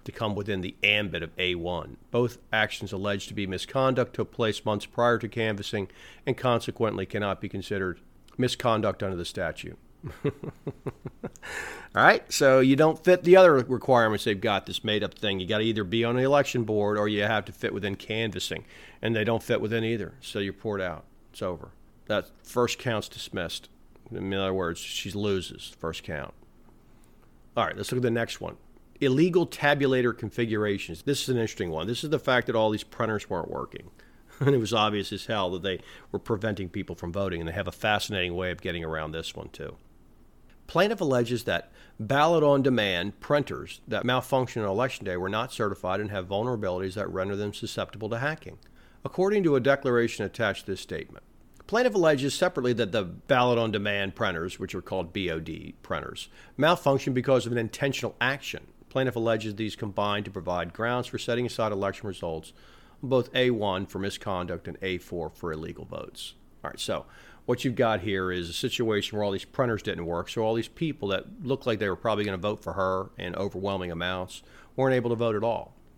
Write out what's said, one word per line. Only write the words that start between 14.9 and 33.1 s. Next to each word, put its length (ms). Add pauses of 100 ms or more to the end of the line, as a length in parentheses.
thing. 260
You 60
gotta 160
either 200
be 220
on 100
the 80
election 400
board 340
or 120
you 140
have 220
to 60
fit 220
within 220
canvassing, 680 (380)
and 120
they 120
don't 180
fit 160
within 240
either, 380
so 180
you're 140
poured 280
out. 220 (300)
It's 80
over. 300 (340)
That 240 (140)
first 360
count's 300
dismissed. 580 (440)
In 220
other 200
words, 260
she 320
loses 640
first 260
count. 300 (1200)
All 80
right, 100
let's 160
look 60
at 60
the 80
next 280
one. 180 (440)
Illegal 440
tabulator 720
configurations. 840
This 200
is 60
an 80
interesting 340
one. 160
This 160
is 60
the 100
fact 280
that 80
all 140
these 140
printers 460